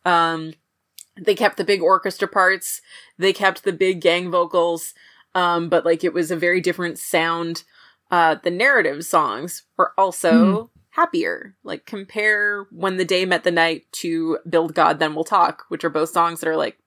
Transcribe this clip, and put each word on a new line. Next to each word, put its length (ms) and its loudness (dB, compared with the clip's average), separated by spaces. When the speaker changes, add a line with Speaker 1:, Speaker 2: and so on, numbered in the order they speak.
Speaker 1:
Um, 500 0
they 140 0
kept 220 0
the 80 -4
big 180 0
orchestra 460 2
parts. 520 0
They 140 2
kept 320 0
the 80 -2
big 280 -2
gang 300 0
vocals. 640 -2
Um, 340 0
but, 160 2
like, 200 2
it 100 -2
was 160 -2
a 60 -2
very 240 2
different 380 -4
sound. 680 -2
Uh, 320 4
the 80 -2
narrative 540 0
songs 600 -2
were 220 0
also 340 2
Speaker 2:
Mm-hmm. 320 4
Speaker 1:
happier. 720 -4
Like, 240 -12
compare 840 -2
When 260 -4
the 80 0
Day 220 2
Met 180 0
the 60 4
Night 420 2
to 460 -4
Build 260 0
God, 240 2
Then 160 -2
We'll 100 -6
Talk, 440 0
which 160 -8
are 60 -2
both 200 -2
songs 300 0
that 80 -4
are, 80 0
like, 300 -4